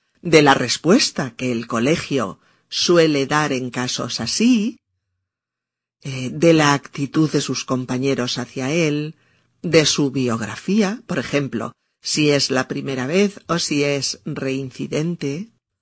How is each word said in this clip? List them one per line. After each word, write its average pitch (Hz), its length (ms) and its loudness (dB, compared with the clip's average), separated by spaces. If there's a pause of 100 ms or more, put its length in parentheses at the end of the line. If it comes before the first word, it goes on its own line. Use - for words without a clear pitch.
(220)
de 160 200 6
la 143 120 8
respuesta 131 840 0
que 127 160 -4
el 117 160 -4
colegio 120 720 -2 (300)
suele 160 580 2
dar 151 240 2
en 127 180 -4
casos 123 500 -6
así, 220 600 0 (1200)
eh, 131 300 -8
de 165 220 4
la 147 200 4
actitud 139 560 -2
de 147 120 0
sus - 240 -6
compañeros 127 720 -2
hacia 131 340 -6
él, 151 440 -2 (460)
de 160 240 4
su 143 260 0
biografía, 131 960 -2
por 170 100 -4
ejemplo, 131 560 -4 (280)
si 151 280 0
es 139 220 2
la 131 160 0
primera 135 400 -6
vez 190 400 0
o 165 100 0
si 147 260 0
es 143 400 -2
reincidente, 139 1300 -6 (320)